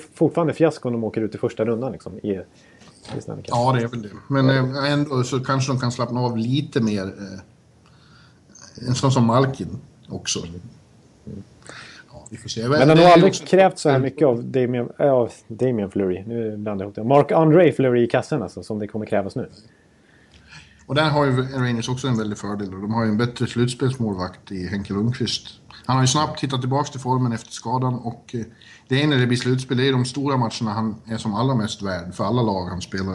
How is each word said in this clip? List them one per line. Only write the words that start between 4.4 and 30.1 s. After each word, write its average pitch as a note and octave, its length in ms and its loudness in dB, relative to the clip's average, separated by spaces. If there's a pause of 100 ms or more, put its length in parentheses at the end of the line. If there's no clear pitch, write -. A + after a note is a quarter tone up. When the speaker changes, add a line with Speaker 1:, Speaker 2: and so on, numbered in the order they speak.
Speaker 1:
Ja. C3+ 380 0
Speaker 2:
eh, D3 60 0
ändå C#3+ 300 0
så B2+ 180 -4
kanske C3+ 320 -2
de B2 80 0
kan A#2+ 120 -2
slappna A#2+ 280 -4
av A#2 160 -2
lite C3 440 -2
mer. G#2 220 0
Eh, - 1900 -16
en B2 60 0
sån C3 180 2
som B2+ 140 4
Malkin A#2 520 0 (300)
också. - 380 -6
Speaker 1:
Mm. - 960 -18 (720)
Speaker 2:
Ja, - 180 -20
vi - 60 -16
får - 120 -16
se. - 200 -8
Speaker 1:
Men - 20 2
det D3 80 4
har C3+ 80 6
Speaker 2:
Det D#3+ 80 10
Speaker 1:
nog E3 100 10
Speaker 2:
är F3 80 12
Speaker 1:
aldrig F3 180 10
Speaker 2:
också - 160 -4
Speaker 1:
krävt F#3+ 320 6
så - 120 0
här C3+ 80 6
mycket C3+ 300 2
av A#2+ 160 2
Damien, B2+ 440 0 (100)
äh, D3 140 4
av A#2+ 200 2 (160)
Damien A2+ 420 -2
Fleury. F#2+ 360 -2
Nu A2+ 300 -6
blandar G#2 280 -6
jag - 20 -8
ihop G2+ 80 -12
det. G#2+ 100 -8
Mark-André D#3 680 6
Fleury B2 320 2
i - 20 2
kassen B2+ 360 -2
alltså, F#2 200 -12
som G#2+ 160 -8
det G#2 80 -6
kommer G#2 200 -8
krävas G2 300 -2
nu. A#2+ 100 -8 (1400)
Speaker 2:
Och C3 80 -4
där D#3 160 4
har D3 160 4
ju C3 60 2 (100)
Rangers B2+ 460 -2
också C3 200 -4
en A#2 100 0
väldig G#2 200 -4
fördel. G2+ 360 -8
Och F#2+ 60 -10
de G#2 140 -4
har A2+ 100 0
ju A2 60 2
en G#2+ 80 2
bättre A#2+ 280 -2
slutspelsmålvakt A#2+ 1080 -2
i F2+ 140 -6
Henke G2 260 -6
Lundqvist. A2 560 -4 (380)
Han B2+ 100 2
har C3 60 4
ju C3 40 4
snabbt D3+ 360 0
hittat C3 180 -4
tillbaka C#3 300 -2
till B2+ 100 -12
formen B2+ 320 0
efter A2 200 -8
skadan. B2+ 420 -4
Och, - 400 -10
eh, A#2+ 60 -6 (480)
det C3 140 2
är D3+ 40 4
när D3+ 100 4
det B2 100 4
blir B2 120 2
slutspel, B2+ 380 -2
det B2+ 120 2
är C3+ 40 4
de B2+ 120 2
stora C#3 320 -2